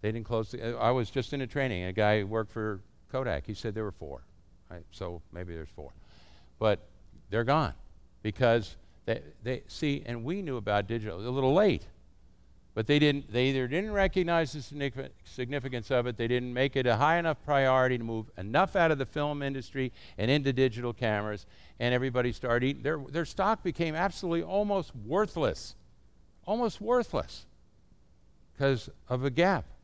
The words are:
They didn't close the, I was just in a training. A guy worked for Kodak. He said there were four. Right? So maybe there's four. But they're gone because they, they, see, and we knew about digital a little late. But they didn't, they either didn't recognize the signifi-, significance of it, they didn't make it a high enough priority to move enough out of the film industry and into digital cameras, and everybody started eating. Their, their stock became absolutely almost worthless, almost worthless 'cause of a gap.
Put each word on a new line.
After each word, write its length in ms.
They 100
didn't 140
close 260
the, 260
I 140
was 180
just 220
in 100
a 60
training. 360
A 100
guy 300
worked 280
for 300
Kodak. 360
He 80
said 200
there 120
were 80
four. 300
Right? 220
So 300
maybe 220
there's 160
four. 240
But 200
they're 160
gone 280
because 540
they, 160
they, 240
see, 380
and 200
we 160
knew 160
about 300
digital 380
a 40
little 240
late. 320
But 140
they 120
didn't, 320
they 180
either 180
didn't 240
recognize 600
the 80
signifi-, 520
significance 680
of 160
it, 100
they 100
didn't 240
make 240
it 120
a 100
high 200
enough 280
priority 520
to 60
move 340
enough 380
out 160
of 60
the 80
film 380
industry 500
and 140
into 200
digital 420
cameras, 520
and 140
everybody 400
started 320
eating. 160
Their, 160
their 280
stock 380
became 300
absolutely 500
almost 520
worthless, 800
almost 340
worthless 640
'cause 320
of 160
a 40
gap. 360